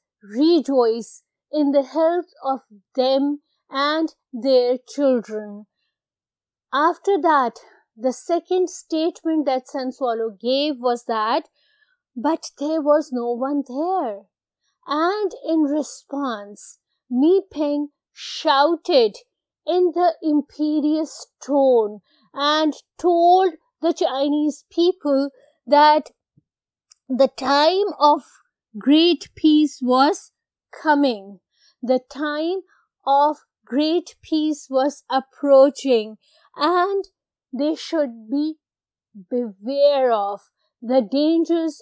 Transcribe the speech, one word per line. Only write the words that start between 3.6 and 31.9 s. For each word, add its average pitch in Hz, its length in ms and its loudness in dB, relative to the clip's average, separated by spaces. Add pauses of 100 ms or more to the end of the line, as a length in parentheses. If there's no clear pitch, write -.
and 302 460 -2 (160)
their 247 460 0 (180)
children. 214 680 -4 (1080)
After 330 480 0
that, 277 380 2 (360)
the 233 180 -2
second 349 560 -2
statement 320 760 -4
that 254 220 -4
Sun 262 260 -8
Swallow 226 360 -4
gave 262 500 -4
was 240 260 -2
that, 226 440 -4 (640)
"But 285 440 -4
there 311 220 -4
was 294 300 0
no 240 200 -6
one 269 360 -4
there." 269 600 -6 (600)
And 349 460 -2 (100)
in 320 200 0
response, 269 1160 -6 (300)
Mi 302 320 2
Peng 294 480 -4 (220)
shouted 294 1080 0 (480)
in 359 320 0
the 349 240 2
imperious 302 1040 -2 (180)
tone 247 560 2 (320)
and 302 400 0 (240)
told 349 560 4 (280)
the 330 120 0
Chinese 285 760 -2
people 294 600 -2 (360)
that 302 460 4 (960)
the 262 200 2
time 311 720 0
of 294 240 4 (540)
great 311 580 2
peace 302 460 2
was 262 500 0 (400)
coming. 240 680 -2 (420)
The 254 180 0